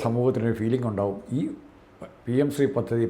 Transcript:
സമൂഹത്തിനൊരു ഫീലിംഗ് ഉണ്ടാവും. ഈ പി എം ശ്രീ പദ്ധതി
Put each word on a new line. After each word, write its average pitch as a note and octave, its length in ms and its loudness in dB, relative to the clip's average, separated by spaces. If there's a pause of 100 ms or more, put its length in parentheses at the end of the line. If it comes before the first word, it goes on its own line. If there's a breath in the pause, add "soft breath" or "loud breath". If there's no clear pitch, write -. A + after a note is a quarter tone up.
സമൂഹത്തിനൊരു A#2 560 2
ഫീലിംഗ് A#2+ 300 0
ഉണ്ടാവും. G2 260 -2 (220)
ഈ - 20 -2 (840)
പി A#2 160 0
എം C#3+ 140 0
ശ്രീ C#3 100 4 (100)
പദ്ധതി A#2 340 0